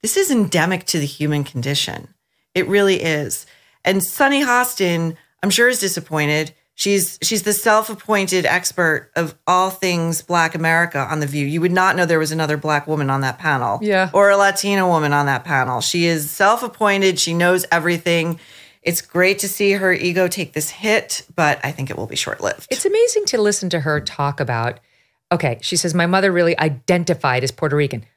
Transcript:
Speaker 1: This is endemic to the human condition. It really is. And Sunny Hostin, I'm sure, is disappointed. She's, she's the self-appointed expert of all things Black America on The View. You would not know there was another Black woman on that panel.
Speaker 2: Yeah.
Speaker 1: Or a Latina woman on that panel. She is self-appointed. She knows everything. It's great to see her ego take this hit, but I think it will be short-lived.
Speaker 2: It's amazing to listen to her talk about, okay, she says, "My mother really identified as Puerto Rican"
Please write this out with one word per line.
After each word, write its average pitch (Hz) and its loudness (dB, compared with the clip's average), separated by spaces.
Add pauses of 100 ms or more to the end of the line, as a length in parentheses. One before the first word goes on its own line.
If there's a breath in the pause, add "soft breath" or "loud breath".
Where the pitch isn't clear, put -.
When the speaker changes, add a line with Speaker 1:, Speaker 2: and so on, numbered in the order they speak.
Speaker 1:
This - -4
is 381 2
endemic 180 2
to - -2
the 143 -2
human 147 -2
condition. 135 -4 (420)
It 185 0
really 196 2
is. 151 -4 (380 soft breath)
And 196 0
Sunny 277 2
Hostin, 185 0 (260 soft breath)
I'm 196 0
sure, 233 4
is 247 -2
disappointed. 151 -2 (220)
She's, 196 -2
she's 208 -2
the 208 0
self-appointed 208 0
expert 175 0
of 165 -2 (140)
all 180 2
things 175 -2
Black 165 0
America 165 0 (100)
on 156 -2
The 147 -2
View. 143 -2
You 160 -2
would 180 2
not 185 2
know 180 2
there 165 2
was 156 -2
another 151 -2
Black 147 -2
woman 151 -2
on 135 0
that 131 -4
panel. 127 0
Speaker 2:
Yeah. 190 2
Speaker 1:
Or 202 6
a 202 6
Latina 196 2
woman 156 2
on 143 2
that 131 -2
panel. 127 0
She 170 -2
is 160 -2
self-appointed. 202 2
She 170 -2
knows 175 2
everything. 170 0 (440 loud breath)
It's 170 -2
great 185 2
to 196 -4
see 196 0
her 190 2
ego 180 0
take 175 -6
this 151 -4
hit, - -2 (100)
but 147 2
I 139 -4
think 135 -8
it - -10
will 107 -6
be - -10
short-lived. - -6
Speaker 2:
It's - -4
amazing 427 2
to 233 0
listen 208 0
to 170 -2
her 147 0
talk 143 -4
about, 120 -2 (520)
okay, 147 -2
she - -6
says, 170 -2
"My 170 2
mother 190 2
really 170 2
identified 156 0
as 131 -2
Puerto 147 -2
Rican" 135 -2 (120)